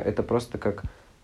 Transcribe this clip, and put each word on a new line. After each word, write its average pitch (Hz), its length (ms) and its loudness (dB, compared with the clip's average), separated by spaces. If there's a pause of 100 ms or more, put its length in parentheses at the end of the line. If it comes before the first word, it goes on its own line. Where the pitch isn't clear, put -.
это 107 160 2
просто 117 360 0
как, 101 240 0 (420)